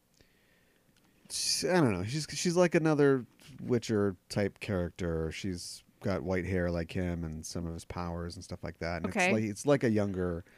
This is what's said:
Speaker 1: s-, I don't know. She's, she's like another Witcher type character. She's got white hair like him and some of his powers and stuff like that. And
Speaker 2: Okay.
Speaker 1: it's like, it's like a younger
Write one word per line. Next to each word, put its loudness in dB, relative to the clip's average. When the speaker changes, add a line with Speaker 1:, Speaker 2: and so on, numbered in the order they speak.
Speaker 1:
s-, -2
I 4
don't 6
know. 0
She's, -4
she's 0
like 6
another 6
Witcher 2
type 0
character. -2
She's -8
got -2
white 0
hair 0
like -2
him -2
and -8
some -6
of -6
his -12
powers -8
and -12
stuff -12
like -10
that. -4
And -4
Speaker 2:
Okay. 0
Speaker 1:
it's 2
like, 0
it's -6
like 4
a 4
younger 0